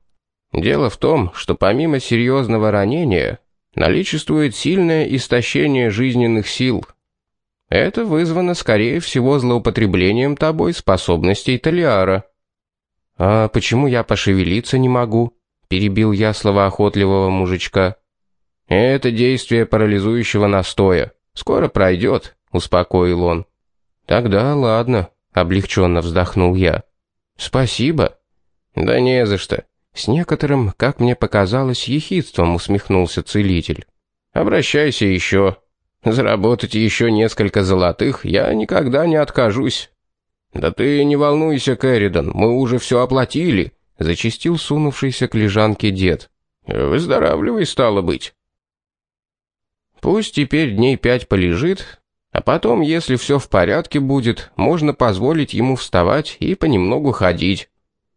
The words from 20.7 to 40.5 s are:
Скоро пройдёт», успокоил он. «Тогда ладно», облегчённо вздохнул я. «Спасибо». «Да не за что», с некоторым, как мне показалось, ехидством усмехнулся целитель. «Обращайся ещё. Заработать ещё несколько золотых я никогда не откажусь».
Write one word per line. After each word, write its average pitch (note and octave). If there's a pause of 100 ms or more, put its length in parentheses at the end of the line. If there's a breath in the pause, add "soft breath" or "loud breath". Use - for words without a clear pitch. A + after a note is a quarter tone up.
Скоро -
пройдёт», F#2+ (160)
успокоил F2
он. E2+ (600)
«Тогда A#2
ладно», A#2 (240)
облегчённо F2+
вздохнул F2+
я. F2 (540)
«Спасибо». C3 (580)
«Да A#2+
не B2+
за G2+
что», - (320)
с -
некоторым, C#3
как C3
мне B2
показалось, A#2+
ехидством B2
усмехнулся F#2
целитель. F#2 (460)
«Обращайся D3
ещё. F#2+ (460)
Заработать A2
ещё A2
несколько G#2+
золотых F#2
я -
никогда E3
не D#3+
откажусь». B2+ (640)